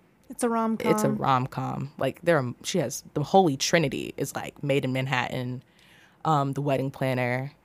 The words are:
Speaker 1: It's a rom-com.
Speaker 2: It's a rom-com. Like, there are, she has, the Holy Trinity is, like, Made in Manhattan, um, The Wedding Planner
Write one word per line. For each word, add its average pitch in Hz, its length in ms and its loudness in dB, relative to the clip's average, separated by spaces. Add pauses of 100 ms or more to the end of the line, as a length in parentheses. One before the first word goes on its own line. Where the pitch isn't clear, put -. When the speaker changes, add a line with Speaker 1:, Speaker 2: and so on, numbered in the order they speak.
(300)
Speaker 1:
It's - 140 -4
a 240 60 2
rom-com. 226 420 0
Speaker 2:
It's 214 120 4
a - 60 4
rom-com. 131 880 -2
Like, 139 260 -2
there 170 140 4
are, 123 160 0 (100)
she - 160 -2
has, 131 240 -4 (100)
the 147 100 0
Holy 175 340 6
Trinity 139 600 0
is, - 180 -6
like, - 280 -10
Made 139 200 2
in 131 100 -2
Manhattan, 127 720 -2 (600)
um, 139 280 2
The 143 80 -4
Wedding 135 300 0
Planner 127 600 -2 (140)